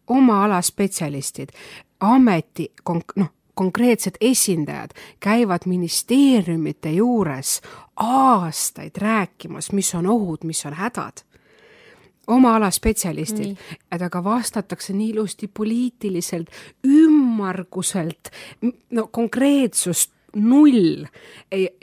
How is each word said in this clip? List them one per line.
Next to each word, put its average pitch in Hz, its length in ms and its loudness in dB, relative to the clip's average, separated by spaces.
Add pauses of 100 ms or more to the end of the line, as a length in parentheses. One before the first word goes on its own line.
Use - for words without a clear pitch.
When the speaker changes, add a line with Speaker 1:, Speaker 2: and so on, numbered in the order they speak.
Speaker 1:
oma 233 360 4
ala 196 180 0
spetsialistid, 143 920 -6 (480)
ameti 208 680 2 (120)
konk-, 170 340 -6
noh, 185 120 0 (260)
konkreetsed 202 640 0
esindajad 160 760 -2 (260)
käivad 202 460 0
ministeeriumite 175 1200 0
juures 175 680 -2 (360)
aastaid 214 1000 0
rääkimas, 196 760 -4
mis 196 220 -2
on 175 120 -2
ohud, 196 380 -2
mis 160 220 -8
on 143 60 -10
hädad. 180 480 -10 (1080)
Oma 247 260 6
ala 214 160 2
spetsialistid. 214 760 -4
Speaker 2:
Nii. 202 100 -10 (360)
Speaker 1:
Et 175 100 -6
aga 180 200 -6
vastatakse 202 720 -6
nii 214 160 -2
ilusti 214 380 -6
poliitiliselt, 208 1000 -6 (760)
ümmarguselt, 190 1080 -4 (300)
m-, 240 100 0 (200)
no 226 160 -2
konkreetsust 247 1080 0 (220)
null. 214 680 4 (460)
Ja, 190 180 -2 (140)